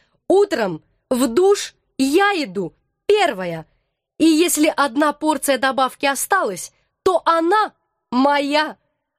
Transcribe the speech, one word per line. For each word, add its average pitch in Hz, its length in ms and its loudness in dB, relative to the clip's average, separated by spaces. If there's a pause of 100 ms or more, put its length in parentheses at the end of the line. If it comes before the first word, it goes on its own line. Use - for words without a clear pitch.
(280)
Утром 262 540 0 (280)
в 247 160 0
душ 370 480 0 (240)
я 339 340 2 (100)
иду 185 320 -8 (320)
первая. 185 600 0 (520)
И 294 60 2
если 320 500 2
одна 285 380 0
порция 294 460 -2
добавки 262 480 -2
осталась, 277 640 -4 (300)
то 359 220 0
она 339 480 0 (380)
моя, 285 640 0 (420)